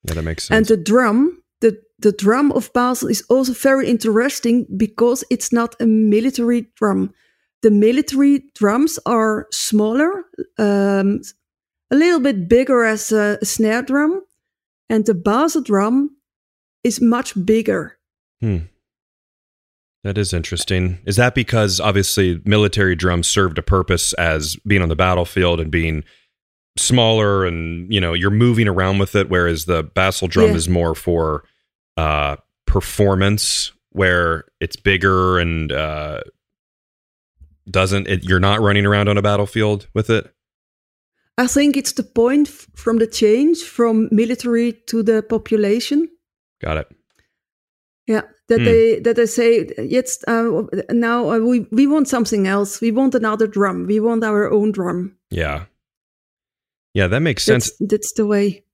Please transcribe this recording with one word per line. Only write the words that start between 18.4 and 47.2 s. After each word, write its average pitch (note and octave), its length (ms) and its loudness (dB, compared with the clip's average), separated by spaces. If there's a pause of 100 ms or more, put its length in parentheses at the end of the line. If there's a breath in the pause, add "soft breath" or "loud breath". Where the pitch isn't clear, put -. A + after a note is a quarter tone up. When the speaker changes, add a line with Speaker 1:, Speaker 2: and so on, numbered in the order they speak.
Speaker 1:
Hmm. G#2 160 -2 (1500)
That G2 140 -4
is G2 160 -2
interesting. F2+ 720 -4
Is G2 100 -2
that B2 180 2
because G#2+ 460 0
obviously F#2+ 640 0
military G#2 540 2
drums F2 300 0
served F2+ 300 0
a E2+ 60 -4
purpose F#2 500 0
as D#2+ 440 -2 (100)
being G2 140 4
on E2 80 0
the D#2+ 80 -2
battlefield F2 640 0
and D#2 100 -6
being D#2+ 320 -2 (760 soft breath)
smaller A2 680 2
and, E2+ 480 -6
you G2 80 0
know, E2+ 120 -2
you're F2+ 160 0
moving A2+ 380 4
around F#2+ 300 0
with G2 180 -2
it, G2 140 2
whereas E2+ 360 0
the E2+ 180 0
Basel F#2 440 -2
drum F2 220 4
Speaker 2:
Yeah. E2+ 60 2
Speaker 1:
is E2 120 -2
more E2+ 260 0
for, D#2+ 520 -2 (500)
uh, D2 400 -2 (320)
performance, G2 1040 0 (200)
where F2 520 0 (160)
it's - 160 -6
bigger F#2 640 2
and, E2 320 -2
uh, D2+ 480 -6 (1500)
doesn't, F#2+ 380 0
it, F#2+ 180 -2
you're F#2 140 2
not G2+ 220 2
running G2+ 240 2
around G#2 220 2
on G2+ 100 2
a G2+ 40 2
battlefield G#2 720 -2
with A2 160 -2
it? A2 240 0 (1040)
Speaker 2:
I B3 100 0
think C#4 300 2
it's - 160 -6
the B3+ 100 -4
point C#4 460 0
f-, - 260 -20
from A#3 220 -2
the A3 100 2
change C4 560 2
from A3+ 480 0
military A#3 640 0 (140)
to A3+ 140 -2
the A3 220 2
population. A3+ 840 -2 (520)
Speaker 1:
Got D#2 160 -4
it. - 140 -10 (1120)